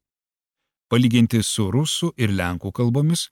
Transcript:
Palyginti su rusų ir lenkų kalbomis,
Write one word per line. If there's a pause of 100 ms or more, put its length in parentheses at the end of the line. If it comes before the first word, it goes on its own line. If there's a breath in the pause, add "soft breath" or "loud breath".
(920)
Palyginti
su
rusų
ir
lenkų
kalbomis,